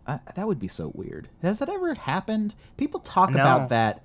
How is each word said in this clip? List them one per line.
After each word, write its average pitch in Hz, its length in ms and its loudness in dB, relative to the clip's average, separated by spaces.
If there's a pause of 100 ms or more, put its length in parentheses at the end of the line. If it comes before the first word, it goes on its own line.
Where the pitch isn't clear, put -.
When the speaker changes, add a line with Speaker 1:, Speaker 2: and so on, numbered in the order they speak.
Speaker 1:
I, - 140 -6 (140)
that 196 140 -6
would 180 100 -2
be 98 80 -6
so 80 280 -8
weird. - 340 -12 (140)
Has 196 160 0
that 277 100 -4
ever 359 260 -4
happened? 214 600 -4 (240)
People - 220 -4
talk - 320 4
Speaker 2:
No. 135 100 4
Speaker 1:
about 131 260 6
that 113 360 2